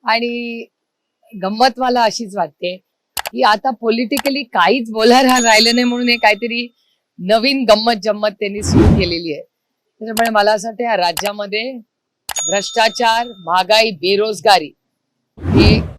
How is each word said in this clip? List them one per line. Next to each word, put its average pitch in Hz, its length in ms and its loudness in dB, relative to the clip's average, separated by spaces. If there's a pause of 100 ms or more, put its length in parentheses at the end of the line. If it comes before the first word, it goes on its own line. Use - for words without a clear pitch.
आणि 233 600 -4 (760)
गंमत 214 360 2
मला 247 260 0
अशीच 208 340 -4
वाटते 180 400 -6 (400)
की - 260 -4
आता 220 260 2
पॉलिटिकली 247 760 -2
काहीच 220 480 0
बोलायला 247 460 4
राहिलं 226 380 4
नाही 247 80 2
म्हणून 247 260 0
हे 240 80 2
काहीतरी 233 560 0 (460)
नवीन 226 500 0
गंमत 220 220 4 (120)
जम्मत 214 260 -2
त्यांनी 208 340 -8
सुरू - 360 4
केलेली 170 340 -4
आहे. 143 80 -10
त्याच्यामुळे - 880 -10
मला 214 240 2
असं 214 140 -4
वाटतं 220 160 -8
या 226 140 -2
राज्यामध्ये 202 760 -6 (580)
भ्रष्टाचार, 226 1000 -2 (180)
महागाई, 190 460 2
बेरोजगारी 190 840 0 (640)
हे - 420 4 (180)